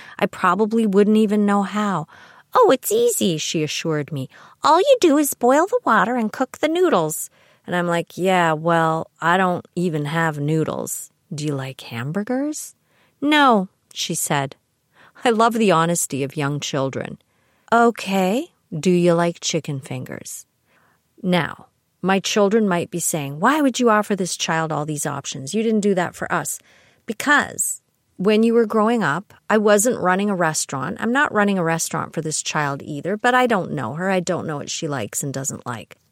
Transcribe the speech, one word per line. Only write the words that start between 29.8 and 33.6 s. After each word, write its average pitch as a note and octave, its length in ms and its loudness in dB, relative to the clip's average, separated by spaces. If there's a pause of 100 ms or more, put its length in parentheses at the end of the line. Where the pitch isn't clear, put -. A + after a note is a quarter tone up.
running F#3 300 0
a G3 60 0
restaurant. D#3+ 640 -2
I'm A3+ 100 -2
not C#4+ 220 0
running G3+ 240 2
a F3 60 0
restaurant E3 500 -4
for E3 80 -6
this D#3 200 -6
child D3 400 -4
either, D#3 360 -6
but B3 160 0
I B3+ 120 4
don't F#3+ 280 0